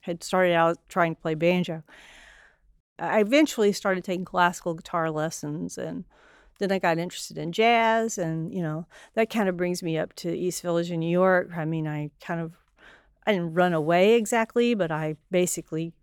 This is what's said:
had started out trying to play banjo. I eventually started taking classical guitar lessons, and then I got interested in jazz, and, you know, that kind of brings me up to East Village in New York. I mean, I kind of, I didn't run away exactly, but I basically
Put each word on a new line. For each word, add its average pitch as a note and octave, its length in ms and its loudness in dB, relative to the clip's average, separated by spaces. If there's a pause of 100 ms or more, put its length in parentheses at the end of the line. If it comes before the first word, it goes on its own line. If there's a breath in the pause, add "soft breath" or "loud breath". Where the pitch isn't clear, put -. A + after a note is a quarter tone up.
had F3 220 -8
started F#3 300 2
out E3 240 4 (120)
trying E3 260 0
to - 60 -20
play D#3+ 120 -2
banjo. E3+ 480 2 (1160 loud breath)
I E3+ 200 2
eventually A3 540 4
started F#3+ 300 -2
taking F3+ 220 -4
classical F3 500 0
guitar E3 340 -4
lessons, D#3 680 -6
and E3+ 280 -8 (540 soft breath)
then G3 120 0
I F#3+ 80 0
got E3 180 0
interested E3+ 400 -8
in D#3 140 -6
jazz, A3+ 640 2
and, D#3+ 360 -4
you F#3+ 80 -4
know, D#3+ 240 -4 (300 loud breath)
that A3 140 2
kind G#3 200 0
of F3+ 80 -4
brings F3 260 -2
me D#3+ 140 -2
up - 200 -4
to E3+ 160 -4
East F3 280 -4
Village E3+ 300 -2
in E3+ 80 -2
New E3 100 -2
York. F3+ 480 4
I D#3 80 -4
mean, D#3+ 220 -4
I D3+ 240 -6 (100)
kind E3+ 180 -6
of, E3 140 -8 (720 soft breath)
I G#3+ 80 2
didn't E3+ 200 -2
run F3+ 200 4
away E3+ 400 4
exactly, A#3 600 2
but F3 160 -2
I D#3 260 -4 (140)
basically E3+ 600 -2 (120)